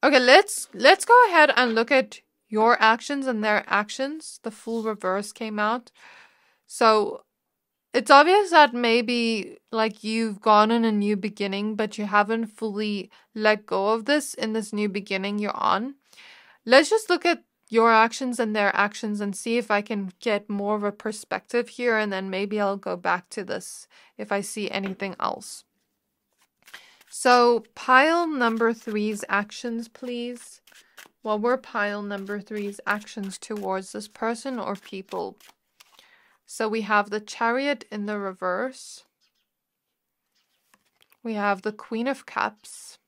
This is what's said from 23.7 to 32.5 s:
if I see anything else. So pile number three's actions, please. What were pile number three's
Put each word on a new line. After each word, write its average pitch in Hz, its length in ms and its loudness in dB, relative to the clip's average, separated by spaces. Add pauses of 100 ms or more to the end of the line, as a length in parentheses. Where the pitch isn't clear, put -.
if 208 140 -8
I 202 100 -2
see 202 300 -8
anything 190 480 -8
else. - 460 -8 (1500)
So 240 600 4
pile 320 540 4
number 233 440 0
three's 214 580 -4
actions, 226 580 -4
please. 240 760 -12 (600)
What 214 180 -2
were 240 160 0
pile 208 460 -6
number 202 360 -8
three's 202 460 -10